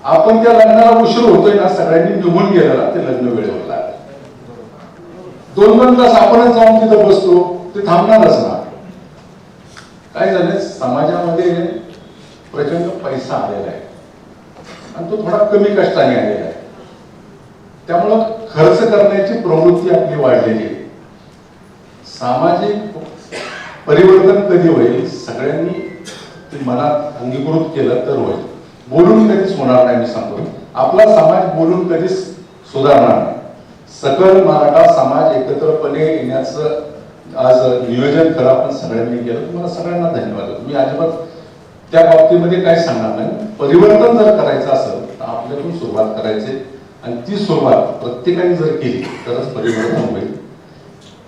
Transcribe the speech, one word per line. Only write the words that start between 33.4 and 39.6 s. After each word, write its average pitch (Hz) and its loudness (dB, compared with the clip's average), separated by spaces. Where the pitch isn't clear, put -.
सकल 190 4
मराठा - 4
समाज - 0
एकत्रपणे 151 -2
येण्याचं 147 -6
आज 127 0
नियोजन 143 0
खरं 165 -2
आपण 131 0
सगळ्यांनी 120 -6
केलं. 120 -6
तुम्हाला - -8